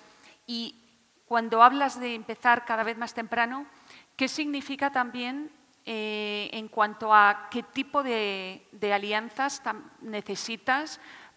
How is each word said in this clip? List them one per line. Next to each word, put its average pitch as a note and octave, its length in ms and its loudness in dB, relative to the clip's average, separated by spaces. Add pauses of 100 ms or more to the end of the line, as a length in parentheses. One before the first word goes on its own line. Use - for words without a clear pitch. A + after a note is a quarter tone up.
(460)
Y A#3 300 -10 (500)
cuando A3+ 380 4
hablas C4+ 360 6
de B3 140 -6
empezar A#3 500 2
cada A3+ 200 -2
vez A3 120 -2
más A3+ 200 -10
temprano, A#3+ 500 -4 (500)
¿qué C4 120 -2
significa C#4 640 -4
también, B3+ 600 -4 (320)
eh, G#3+ 720 -6
en A3 140 -8
cuanto G#3+ 440 0
a G3+ 380 8
qué A#3+ 140 -4
tipo C4+ 400 -2
de, G3 680 -4
de G#3 200 0
alianzas G#3+ 720 -2
tam-, A3 180 -6 (200)
necesitas A3+ 1000 -6 (380)